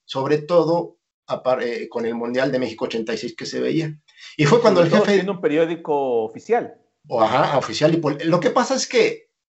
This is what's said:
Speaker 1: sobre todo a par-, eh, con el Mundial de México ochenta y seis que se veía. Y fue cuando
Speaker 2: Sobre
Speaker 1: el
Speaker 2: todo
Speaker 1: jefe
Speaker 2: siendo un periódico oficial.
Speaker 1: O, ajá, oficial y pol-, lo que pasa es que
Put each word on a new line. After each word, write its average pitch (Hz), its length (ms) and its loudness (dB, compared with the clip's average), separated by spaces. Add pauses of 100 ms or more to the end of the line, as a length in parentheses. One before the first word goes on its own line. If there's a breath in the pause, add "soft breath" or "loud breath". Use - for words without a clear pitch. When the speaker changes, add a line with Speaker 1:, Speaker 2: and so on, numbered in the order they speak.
Speaker 1:
sobre 139 340 -2
todo 165 600 0 (280)
a - 160 -6
par-, 123 220 0
eh, 117 240 -6
con 117 160 -6
el 117 100 -4
Mundial 123 380 -2
de 127 60 0
México 120 260 -6
ochenta 113 300 -4
y - 40 -4
seis 117 160 -10
que 127 120 -12
se 127 120 -8
veía. 151 400 -2 (380 loud breath)
Y 147 80 2
fue 226 160 6
cuando 202 200 4
Speaker 2:
Sobre 165 80 6
Speaker 1:
el 160 40 -2
Speaker 2:
todo 208 140 6
Speaker 1:
jefe 202 80 2
Speaker 2:
siendo 190 180 2
un 180 80 -10
periódico 147 840 0
oficial. 190 500 -4 (340)
Speaker 1:
O, 123 120 -2
ajá, 139 360 2
oficial 147 380 2
y - 20 2
pol-, 147 280 -2
lo 165 140 4
que - 120 2
pasa 262 240 2
es - 120 -2
que - 440 0 (260)